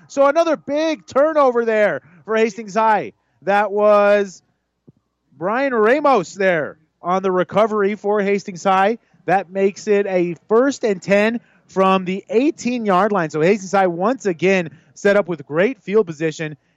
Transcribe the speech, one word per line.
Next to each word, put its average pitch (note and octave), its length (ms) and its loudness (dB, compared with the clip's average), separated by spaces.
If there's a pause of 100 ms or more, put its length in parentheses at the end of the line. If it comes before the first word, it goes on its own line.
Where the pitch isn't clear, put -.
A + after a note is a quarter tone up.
So C#4 180 2
another D#4+ 300 0
big D4 500 -4
turnover C4+ 580 2
there G#3 360 0 (240)
for A3 100 -4
Hastings A3 400 -2
High. G#3+ 380 0 (300)
That G3+ 280 0
was G#3 720 2 (920)
Brian A#3 380 -4
Ramos A#3 600 2
there E3+ 420 -2 (240)
on F#3 220 -2
the G3 80 -2
recovery G3+ 640 0
for G#3 260 -2
Hastings G3 420 -4
High. G3 360 2 (260)
That F3 240 0
makes G3 380 -2
it G3+ 180 2
a F3 300 -2 (140)
first B3 340 2
and G3+ 180 -2
ten G#3 380 0 (260)
from F#3+ 400 0
the F#3+ 240 -6
eighteen-yard A3 840 0
line. E3+ 200 -2
So D3+ 100 -4
Hastings F#3+ 300 0
High G3 160 2
once G3 400 -4
again F3 500 -2 (160)
set G3+ 220 0
up G3+ 120 0
with D#3 200 -10
great F#3 340 -2
field G3+ 240 0
position, D#3 520 -8 (200)